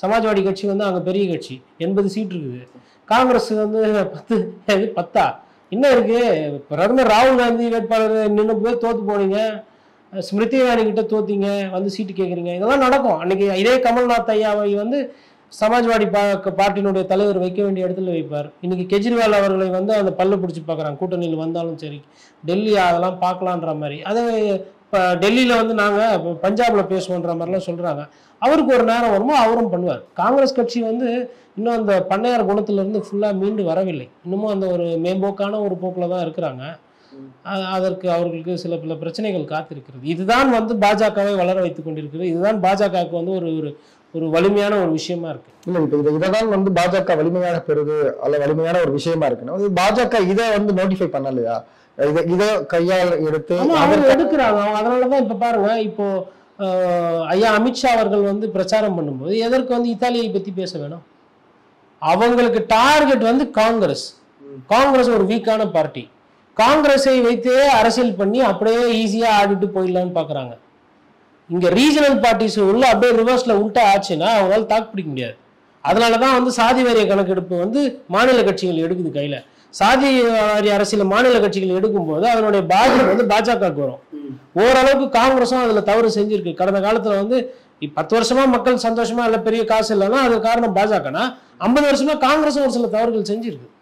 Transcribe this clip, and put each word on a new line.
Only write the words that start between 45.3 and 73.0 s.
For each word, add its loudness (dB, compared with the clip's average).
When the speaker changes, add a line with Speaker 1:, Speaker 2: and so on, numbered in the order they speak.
Speaker 2:
இல்ல, -4
இப்ப 0
இதை, 0
இதை -2
தான் 0
வந்து 0
பாஜக 0
வலிமையாக -2
பெறுது, -2
அல்ல 0
வலிமையான 0
ஒரு 0
விஷயமா -2
இருக்குன்னா, -6
அது -2
பாஜக 2
இதை 0
வந்து 0
notify 0
பண்ணலையா? -4
இதை, 0
இதை 0
கையால் 0
எடுத்து -2
Speaker 1:
ஆமா, 0
அவங்க 2
Speaker 2:
அதற்கு 4
Speaker 1:
எடுக்கிறாங்க. 0
அவங்க -2
அதனாலதான் 0
இப்ப -4
பாருங்க, 0
இப்போ, -4
அஹ், -2
ஐயா 2
அமித்ஷா 0
அவர்கள் 2
வந்து -2
பிரச்சாரம் 0
பண்ணும்போது -6
எதற்கு 0
வந்து -2
இத்தாலியை -2
பத்தி -6
பேச -8
வேணும்? -12
அவங்களுக்கு 2
target 4
வந்து 2
காங்கிரஸ். 0
Speaker 2:
ம். -20
Speaker 1:
காங்கிரஸ் 4
ஒரு 4
வீக்கான 0
party. -2
காங்கிரஸை 4
வைத்தே 4
அரசியல் 4
பண்ணி 0
அப்படியே 2
easy 0
ஆடிட்டு 2
போயிடலாம்னு -2
பாக்குறாங்க. -6
இங்க 0
regional 4
parties 2
உள்ள 4
அப்படியே 4